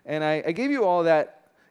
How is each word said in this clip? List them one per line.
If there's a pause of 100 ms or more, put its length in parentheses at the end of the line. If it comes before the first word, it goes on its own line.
and
I,
I
gave
you
all
that (200)